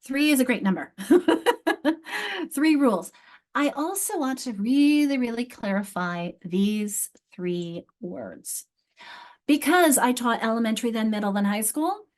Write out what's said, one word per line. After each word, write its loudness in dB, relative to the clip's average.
Three 0
is 4
a 4
great 0
number. -2
<laughs> 0
Three 4
rules. 2
I 2
also -4
want -2
to -8
really, 4
really -2
clarify -4
these -2
three -6
words -12
because 4
I 4
taught -2
elementary, 0
then 0
middle, -2
then 0
high 0
school. -4